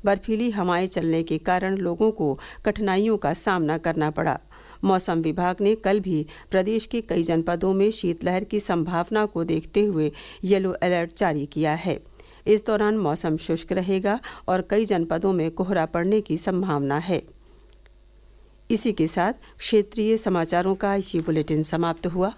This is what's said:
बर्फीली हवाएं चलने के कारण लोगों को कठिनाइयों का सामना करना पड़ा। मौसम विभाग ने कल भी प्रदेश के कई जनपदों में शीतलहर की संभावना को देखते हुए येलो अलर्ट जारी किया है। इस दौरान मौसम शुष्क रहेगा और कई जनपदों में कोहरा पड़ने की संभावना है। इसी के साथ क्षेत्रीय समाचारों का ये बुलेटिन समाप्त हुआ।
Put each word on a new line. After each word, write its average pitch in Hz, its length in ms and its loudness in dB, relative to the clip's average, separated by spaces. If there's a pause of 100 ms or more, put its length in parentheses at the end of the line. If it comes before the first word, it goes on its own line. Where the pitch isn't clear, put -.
बर्फीली 220 460 0
हवाएं 180 360 0
चलने 165 360 0
के 160 160 -2
कारण 185 380 0
लोगों 180 340 2
को 156 280 -2 (260)
कठिनाइयों 208 520 2
का 156 180 0
सामना 165 440 0
करना 160 320 0
पड़ा। 160 300 -2 (440)
मौसम 185 340 2
विभाग 175 420 0
ने 208 140 4
कल 208 260 2
भी 165 260 -2 (240)
प्रदेश 214 360 2
के 233 140 -2
कई 170 220 -2
जनपदों 170 520 0
में 196 160 4
शीतलहर 180 540 -2
की 208 160 -2
संभावना 180 640 0
को 170 180 -4
देखते 165 400 0
हुए 156 280 0 (320)
येलो 190 260 2
अलर्ट 170 480 -2
जारी 151 280 0
किया 151 280 0
है। 170 400 -4 (320)
इस 208 200 4
दौरान 214 320 2
मौसम 160 380 0
शुष्क 165 360 -4
रहेगा 190 480 0 (280)
और 180 220 0
कई 214 140 4
जनपदों 175 480 0
में 165 180 0
कोहरा 180 360 0
पड़ने 190 340 2
की 160 160 -4
संभावना 160 640 0
है। 170 240 -2 (1500)
इसी 220 220 0
के 160 140 0
साथ 180 260 0 (260)
क्षेत्रीय 220 580 2
समाचारों 185 580 0
का 196 200 0
ये 185 260 -2
बुलेटिन 156 420 0
समाप्त 165 440 -2
हुआ। 185 320 -2